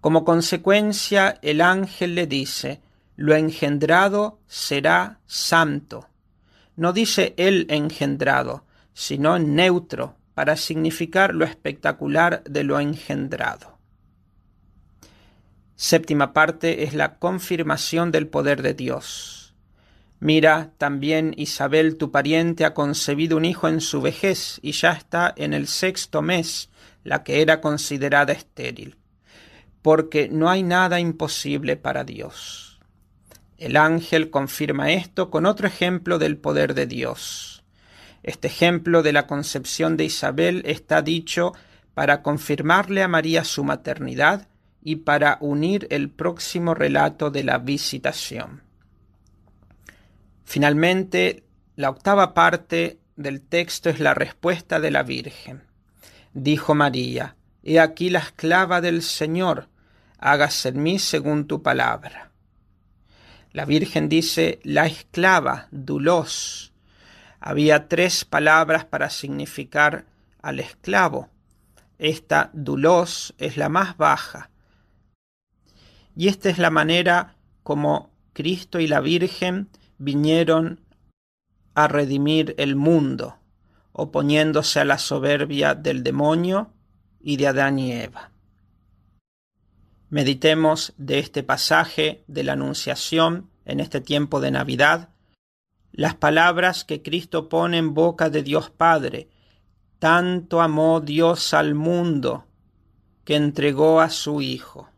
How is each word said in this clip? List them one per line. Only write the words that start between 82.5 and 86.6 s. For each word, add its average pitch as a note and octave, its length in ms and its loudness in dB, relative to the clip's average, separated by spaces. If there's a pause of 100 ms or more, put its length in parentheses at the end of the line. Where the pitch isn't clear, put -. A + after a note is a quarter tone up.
el C#3 180 0
mundo, C#3 640 2 (540)
oponiéndose D3+ 880 0
a C#3+ 40 4
la C#3+ 140 2
soberbia C#3+ 760 0
del C#3+ 280 -4
demonio D#3+ 680 0 (480)